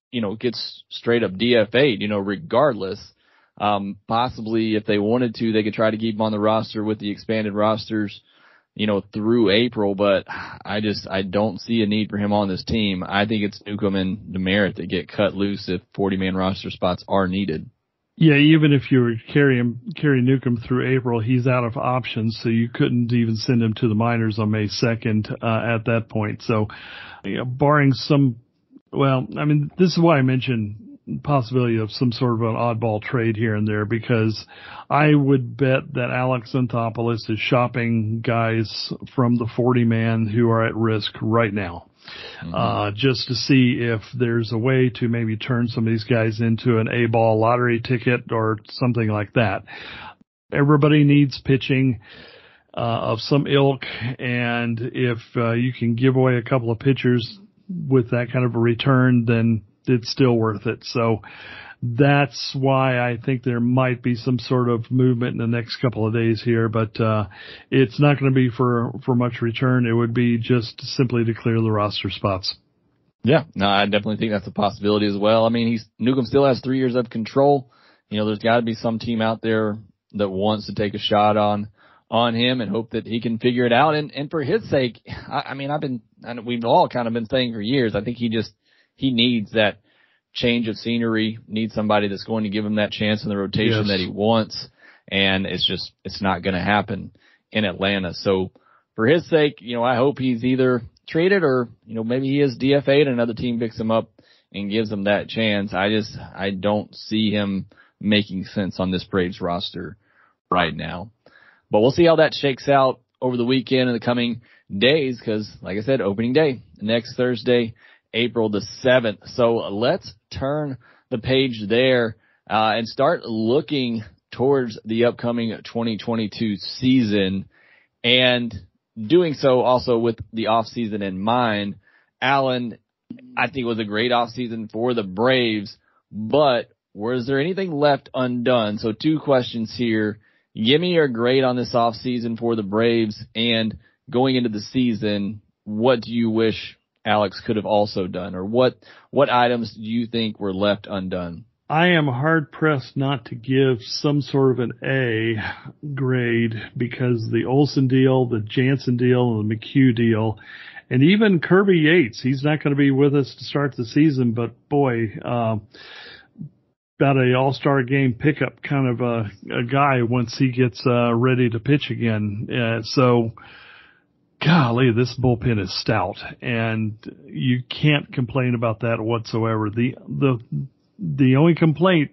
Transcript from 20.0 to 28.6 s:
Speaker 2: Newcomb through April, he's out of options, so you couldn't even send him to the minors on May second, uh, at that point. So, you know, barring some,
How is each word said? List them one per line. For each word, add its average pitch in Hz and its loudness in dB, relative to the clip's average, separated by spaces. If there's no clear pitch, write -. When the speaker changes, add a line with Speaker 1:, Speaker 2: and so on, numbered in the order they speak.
Speaker 2:
Newcomb 127 2
through 127 0
April, 120 0
he's 123 2
out 123 2
of 117 -4
options, 123 -2
so 123 -2
you 117 2
couldn't 120 0
even 113 2
send 117 0
him 110 2
to 120 0
the 107 2
minors 113 0
on 107 0
May 107 0
second, 113 -2
uh, 113 0
at 110 -4
that 113 0
point. 110 -4
So, 107 0
you 196 -4
know, 123 -4
barring 139 4
some, 139 2